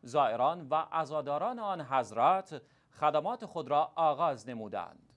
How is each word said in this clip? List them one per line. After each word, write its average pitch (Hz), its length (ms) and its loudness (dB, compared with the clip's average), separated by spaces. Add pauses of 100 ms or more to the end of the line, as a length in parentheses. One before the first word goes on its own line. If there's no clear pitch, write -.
زائران 135 680 2
و 156 220 0
عزاداران 156 680 -2
آن 196 220 -4
حضرت 131 800 2 (300)
خدمات 151 540 0
خود 156 240 -8
را 147 260 2
آغاز 143 540 0
نمودند. 104 680 -10